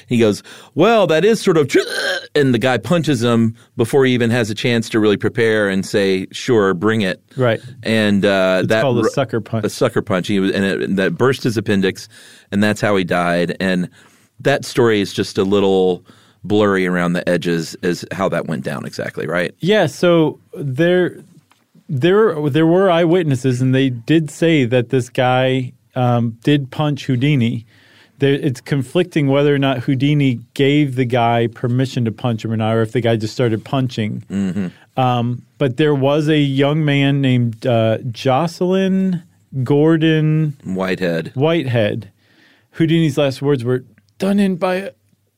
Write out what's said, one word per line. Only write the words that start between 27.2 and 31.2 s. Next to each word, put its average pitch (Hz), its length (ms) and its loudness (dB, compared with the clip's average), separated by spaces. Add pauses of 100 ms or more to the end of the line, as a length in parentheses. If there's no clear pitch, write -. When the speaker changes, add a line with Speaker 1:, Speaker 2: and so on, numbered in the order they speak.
Speaker 2:
There, 139 140 2
it's 143 260 -4
conflicting 151 680 -2
whether 143 260 2
or 139 60 0
not 135 220 0
Houdini 139 580 0 (160)
gave 143 400 2
the 131 100 0
guy 117 440 0